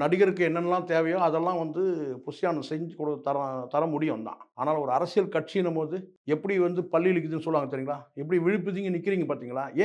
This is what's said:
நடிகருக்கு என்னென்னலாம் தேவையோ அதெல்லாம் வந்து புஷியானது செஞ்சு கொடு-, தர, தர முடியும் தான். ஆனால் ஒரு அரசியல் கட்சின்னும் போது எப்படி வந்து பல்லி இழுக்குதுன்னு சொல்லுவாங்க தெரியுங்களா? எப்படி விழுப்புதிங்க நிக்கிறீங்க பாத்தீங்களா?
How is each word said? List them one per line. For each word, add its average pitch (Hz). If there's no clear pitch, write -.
நடிகருக்கு 180
என்னென்னலாம் 175
தேவையோ 165
அதெல்லாம் 170
வந்து 160
புஷியானது 151
செஞ்சு 160
கொடு-, 151
தர, 139
தர 147
முடியும் 147
தான். -
ஆனால் 147
ஒரு 131
அரசியல் 170
கட்சின்னும் 165
போது 156
எப்படி 160
வந்து 175
பல்லி 175
இழுக்குதுன்னு 160
சொல்லுவாங்க 151
தெரியுங்களா? 135
எப்படி 156
விழுப்புதிங்க 190
நிக்கிறீங்க 180
பாத்தீங்களா? 127